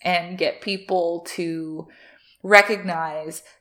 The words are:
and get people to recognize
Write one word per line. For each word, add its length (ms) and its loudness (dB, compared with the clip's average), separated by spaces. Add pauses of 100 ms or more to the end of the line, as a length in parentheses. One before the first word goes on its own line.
and 360 -2
get 240 -2
people 720 -2
to 560 -6 (560)
recognize 1000 2 (180)